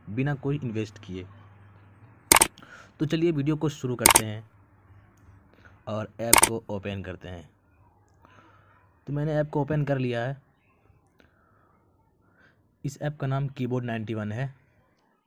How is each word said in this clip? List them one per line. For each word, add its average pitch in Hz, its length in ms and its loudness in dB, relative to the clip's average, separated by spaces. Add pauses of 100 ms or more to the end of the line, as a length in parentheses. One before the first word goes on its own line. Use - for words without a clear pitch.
(100)
बिना 135 240 0
कोई 143 300 -2
इन्वेस्ट 107 340 -4
किए। 92 280 -10 (1700)
तो 151 80 2
चलिए 165 240 2
वीडियो 151 260 2
को 151 120 0
शुरू 123 280 -2
करते - 300 4
हैं 107 240 -8 (1400)
और 104 320 -6
ऐप 117 140 4 (140)
को 113 220 -4
ओपन 98 320 -4
करते 90 260 -10
हैं। 85 220 -12 (1600)
तो 143 60 -4
मैंने 147 200 0
ऐप 151 180 2
को 147 120 2
ओपन 147 220 2
कर 139 140 2
लिया 120 260 0
है। 135 180 -4 (2500)
इस - 180 -6
ऐप 147 180 -4
का 143 60 -2
नाम 135 220 0
कीबोर्ड 123 360 -2
नाइंटी 113 300 -4
वन 104 180 -2
है। 135 220 -4 (720)